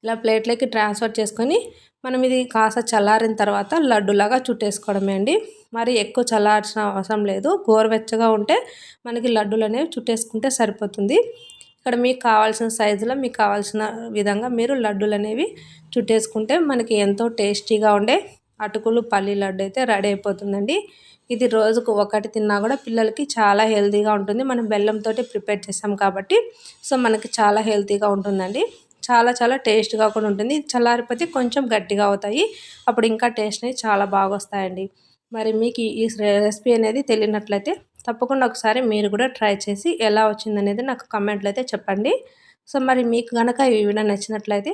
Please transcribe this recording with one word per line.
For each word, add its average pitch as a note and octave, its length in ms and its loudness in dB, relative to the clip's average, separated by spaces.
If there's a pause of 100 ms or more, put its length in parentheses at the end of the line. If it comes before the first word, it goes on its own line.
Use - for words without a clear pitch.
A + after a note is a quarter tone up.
ఇలా A3+ 100 -2 (100)
ప్లేట్లోకి A#3 500 0
ట్రాన్స్‌ఫర్ G#3+ 460 -2
చేసుకొని A#3 400 0 (440)
మనం B3+ 220 -2
ఇది B3+ 120 2 (140)
కాస్త A3 260 2 (120)
చల్లారిన A3 500 4
తర్వాత G3+ 320 0 (180)
లడ్డులాగా G#3 560 2
చుట్టేసుకోవడమే G3+ 720 -2
అండి. A#3 160 0 (420)
మరి A#3 160 0 (100)
ఎక్కువ A3+ 280 -2
చల్లార్చిన G#3+ 500 2 (120)
అవసరం G3+ 360 -2
లేదు. G3 220 -2 (160)
గోరువెచ్చగా A3 600 2 (100)
ఉంటే G#3+ 200 2 (500)
మనకి A#3+ 300 -4
లడ్డూలు G#3+ 320 0
అనేవి C4 260 -2
చుట్టేసుకుంటే A3+ 600 -4
సరిపోతుంది. G#3+ 600 -2 (640)
ఇక్కడ B3 160 -2 (100)
మీకు B3+ 220 0
కావాల్సిన A3 400 2 (120)
సైజులో G#3+ 440 0
మీకు B3 200 -6
కావాల్సిన G3+ 400 -2 (340)
విధంగా G#3 320 -2 (100)
మీరు A#3+ 160 0 (100)
లడ్డూలు G#3 360 0
అనేవి A3 260 -2 (480)
చుట్టేసుకుంటే A3 640 0 (140)
మనకి A#3 240 0 (100)
ఎంతో G3+ 200 0 (160)
టేస్టీగా G#3 600 2
ఉండే A#3+ 160 2 (480)
అటుకులు A3 360 0 (120)
పల్లి G3+ 300 0
లడ్డు F#3+ 240 -4
అయితే G3 140 -6 (120)
రెడీ G3+ 200 0
అయిపోతుందండి. G3+ 640 -2 (580)
ఇది A#3 220 2
రోజుకు A3+ 360 2 (120)
ఒకటి G#3 320 -4
తిన్నా G#3 280 0
కూడా B3+ 200 0
పిల్లలకి A3+ 400 -2 (120)
చాలా G#3 280 4 (100)
హెల్దీగా G#3 440 2
ఉంటుంది. G#3 340 -2
మనం A#3 200 -2
బెల్లంతోటి G#3+ 600 -2
ప్రిపేర్ G3+ 360 -4
చేసాం G3+ 340 -4
కాబట్టి G3 360 0 (500)
so C4+ 80 0 (100)
మనకి A3 320 0
చాలా G#3 320 4
హెల్దీగా G3+ 460 0
ఉంటుందండి. G3 480 -2 (420)
చాలా A#3+ 320 4
చాలా B3 180 2 (100)
టేస్ట్గా A3 480 2
కూడా G#3+ 160 0
ఉంటుంది. G#3+ 280 0
ఇది C#4+ 140 -6
చల్లారిపోతే A#3+ 520 0 (120)
కొంచెం B3+ 260 0 (100)
గట్టిగా G3+ 380 0
అవుతాయి, G#3 340 -2 (440)
అప్పుడు A3+ 240 2
ఇంకా A3+ 160 0 (100)
టేస్ట్ G#3+ 240 -4
అనేది G#3 220 -6
చాలా G3+ 200 2 (120)
బాగా G3 220 2
వస్తాయండి. F#3+ 460 -6 (520)
మరి A3 140 -2 (100)
మీకు A#3 200 -2 (220)
ఈ - 20 2 (400)
రెసిపీ G#3+ 320 0
అనేది A3+ 240 0 (100)
తెలియనట్లయితే G#3+ 640 0 (340)
తప్పకుండా B3+ 420 0
ఒకసారి A#3+ 320 0 (120)
మీరు G#3 220 0
కూడా A#3+ 120 0 (100)
ట్రై G#3+ 160 2 (120)
చేసి G3+ 260 -4 (180)
ఎలా G#3+ 220 4
వచ్చిందనేది G#3 600 -2
నాకు B3 140 -8 (100)
కామెంట్లో G3+ 360 -2
అయితే A3+ 120 -4 (100)
చెప్పండి. G#3 400 -2 (580)
So - 60 -4 (120)
మరి B3+ 140 2 (100)
మీకు A#3 180 -2 (100)
కనుక B3 200 0 (140)
ఈ G#3+ 40 2 (100)
వీడియో G#3+ 220 0
నచ్చినట్లయితే G#3 640 -4